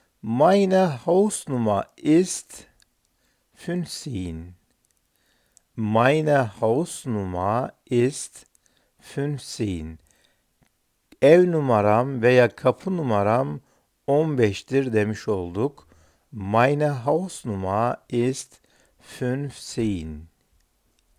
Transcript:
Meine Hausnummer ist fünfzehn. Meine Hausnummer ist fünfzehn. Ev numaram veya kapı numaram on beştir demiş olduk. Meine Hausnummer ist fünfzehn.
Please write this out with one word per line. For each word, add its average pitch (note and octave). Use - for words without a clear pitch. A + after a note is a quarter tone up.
Meine F#3
Hausnummer D3+
ist -
fünfzehn. F#2
Meine B2
Hausnummer A2
ist B2+
fünfzehn. G2+
Ev F3
numaram B2
veya B2
kapı F3+
numaram B2+
on D3
beştir B2
demiş G#2
olduk. G2
Meine A#2+
Hausnummer A#2+
ist B2
fünfzehn. A2